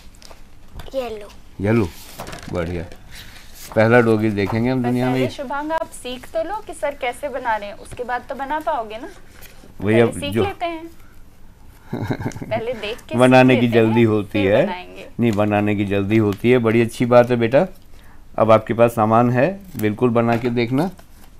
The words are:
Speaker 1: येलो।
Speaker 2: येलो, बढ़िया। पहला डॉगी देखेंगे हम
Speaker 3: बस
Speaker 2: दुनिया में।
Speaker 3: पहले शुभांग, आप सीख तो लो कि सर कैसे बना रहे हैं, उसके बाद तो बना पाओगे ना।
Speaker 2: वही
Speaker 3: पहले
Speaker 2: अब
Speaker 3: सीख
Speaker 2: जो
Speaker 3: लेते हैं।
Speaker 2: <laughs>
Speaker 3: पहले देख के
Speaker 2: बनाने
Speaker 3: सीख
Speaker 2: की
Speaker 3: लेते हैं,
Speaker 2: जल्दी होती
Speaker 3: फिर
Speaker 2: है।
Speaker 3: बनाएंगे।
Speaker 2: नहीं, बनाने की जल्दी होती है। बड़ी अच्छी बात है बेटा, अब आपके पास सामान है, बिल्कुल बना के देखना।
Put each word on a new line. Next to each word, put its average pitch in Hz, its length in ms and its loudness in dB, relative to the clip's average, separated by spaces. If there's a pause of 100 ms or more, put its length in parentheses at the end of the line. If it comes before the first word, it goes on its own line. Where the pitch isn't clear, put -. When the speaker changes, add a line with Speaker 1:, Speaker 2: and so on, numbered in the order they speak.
(960)
Speaker 1:
येलो। 220 320 -8 (340)
Speaker 2:
येलो, 104 280 0 (640)
बढ़िया। 87 320 -6 (920)
पहला 113 260 6
डॉगी 110 280 2
देखेंगे 107 400 -2
हम 131 100 -2
Speaker 3:
बस 120 60 -2
Speaker 2:
दुनिया 123 200 -2
में। 131 80 0
Speaker 3:
पहले 131 160 -2
शुभांग, 294 420 -8
आप 320 160 -4
सीख 247 400 -14
तो 330 160 -6
लो 392 140 -8
कि 403 160 -12
सर 294 220 -6
कैसे 254 340 -8
बना 247 260 -4
रहे 202 140 -8
हैं, - 80 -16
उसके - 260 -14
बाद 240 260 -8
तो 269 60 -8
बना 269 240 -6
पाओगे 240 380 -6
ना। 285 100 -14 (760)
Speaker 2:
वही 104 140 0
Speaker 3:
पहले 117 60 6
Speaker 2:
अब 113 100 2
Speaker 3:
सीख 95 220 -8
Speaker 2:
जो 113 100 0
Speaker 3:
लेते 392 220 -6
हैं। 330 220 -8
Speaker 2:
<laughs> - 1080 -18 (540)
Speaker 3:
पहले 226 240 -6
देख 214 280 -10
के - 140 -10
Speaker 2:
बनाने 127 380 6
Speaker 3:
सीख 120 80 4
Speaker 2:
की 120 60 2
Speaker 3:
लेते 113 120 4
हैं, 113 60 6
Speaker 2:
जल्दी 113 180 4
होती 107 260 2
Speaker 3:
फिर 101 260 2
Speaker 2:
है। 143 80 4
Speaker 3:
बनाएंगे। 180 460 -8 (100)
Speaker 2:
नहीं, 117 120 2
बनाने 104 440 0
की 101 100 -2
जल्दी 101 320 0
होती 107 340 2
है। 127 60 6
बड़ी 113 240 4
अच्छी 117 240 0
बात 120 240 6
है 123 60 2
बेटा, 123 320 2 (680)
अब 110 140 4
आपके 110 220 4
पास 117 220 2
सामान 113 360 4
है, 160 280 0 (220)
बिल्कुल 107 280 2
बना 117 280 2
के 120 120 -2
देखना। 123 420 0 (480)